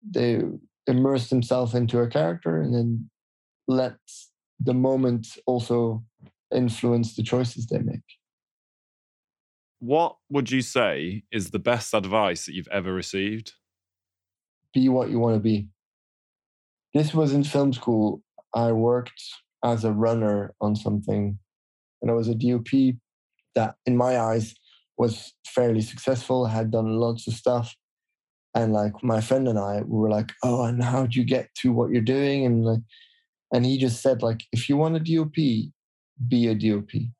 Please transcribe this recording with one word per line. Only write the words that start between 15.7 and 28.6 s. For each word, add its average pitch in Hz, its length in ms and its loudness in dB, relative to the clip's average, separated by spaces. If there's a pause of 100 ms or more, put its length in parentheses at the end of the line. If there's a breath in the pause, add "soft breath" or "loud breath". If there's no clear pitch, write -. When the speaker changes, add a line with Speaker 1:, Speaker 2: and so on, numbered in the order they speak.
Speaker 1:
This 151 220 0
was 151 180 4
in 143 100 4
film 143 300 0
school. 110 480 0 (320)
I 117 200 2
worked 117 500 0 (400)
as 117 200 0
a 113 80 2
runner 107 680 0
on 107 140 0
something, 104 640 -2 (600)
and 117 100 0
I - 20 4
was 117 140 2
a 117 80 0
D 123 180 2
O 123 60 2
P 131 380 2 (580)
that, 110 200 0 (120)
in 123 100 2
my 123 220 2
eyes, 113 340 0 (440 soft breath)
was - 360 -2 (140)
fairly 117 340 2
successful, 127 640 -2
had 113 240 -2
done 110 280 0
lots 117 300 -2
of 117 60 -4
stuff. 120 420 -2 (800)
And, 113 200 2